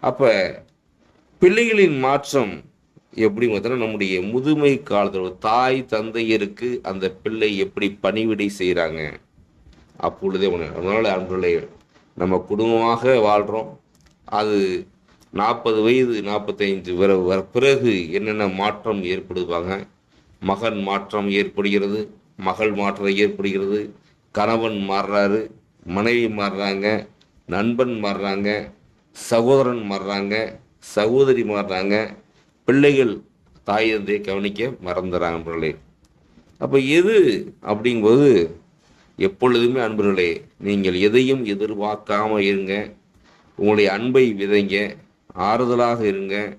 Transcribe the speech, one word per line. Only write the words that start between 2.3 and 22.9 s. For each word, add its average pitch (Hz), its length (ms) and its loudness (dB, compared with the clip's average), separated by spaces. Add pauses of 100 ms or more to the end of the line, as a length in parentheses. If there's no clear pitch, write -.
எப்படி 107 220 2
பார்த்தோன்னா, 117 360 -2
நம்முடைய 104 320 -2 (160)
முதுமை 143 400 2 (160)
காலத்துல 98 400 0
ஒரு 92 80 -8 (120)
தாய் 127 300 2 (140)
தந்தையருக்கு 110 800 -2 (220)
அந்த 95 160 -6 (160)
பிள்ளை 110 280 -2 (140)
எப்படி 101 220 -6 (180)
பணிவிடை 104 420 0 (120)
செய்றாங்க, 85 440 -2 (1040)
அப்பொழுதே 95 480 -2
உணரும். 80 240 -6
அதனால 101 260 0 (100)
அன்பர்களே, 92 380 -2 (640)
நம்ம 90 320 0
குடும்பமாக 113 640 2 (140)
வாழ்றோம். 104 420 0 (680)
அது 107 180 0 (760)
நாற்பது 110 540 0
வயது, 120 300 2 (140)
நாற்பத்தைந்து 101 680 -4
வர, 98 100 4 (180)
வர 95 100 0 (140)
பிறகு 123 420 2 (180)
என்னென்ன 104 360 -2 (120)
மாற்றம் 104 420 -4 (100)
ஏற்படுவாங்க, 90 640 -4 (680)
மகன் 101 460 -2
மாற்றம் 101 420 -2
ஏற்படுகிறது, 101 680 0 (480)
மகள் 104 320 -2
மாற்றம் 98 440 -2